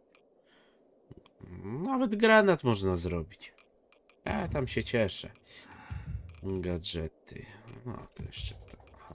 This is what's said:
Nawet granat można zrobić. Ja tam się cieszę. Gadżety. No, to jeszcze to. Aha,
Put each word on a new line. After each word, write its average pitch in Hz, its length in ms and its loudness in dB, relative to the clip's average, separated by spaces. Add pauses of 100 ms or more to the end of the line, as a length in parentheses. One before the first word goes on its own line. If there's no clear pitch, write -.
(1600)
Nawet 202 520 -2
granat 214 500 8
można 98 320 4
zrobić. 85 560 -4 (720)
Ja 185 240 -2
tam 139 200 -2
się 110 160 -2
cieszę. - 460 0 (1120)
Gadżety. 87 1040 -6 (400)
No, - 280 -10
to - 80 -12
jeszcze - 320 -10
to. - 220 -20 (180)
Aha, - 200 -20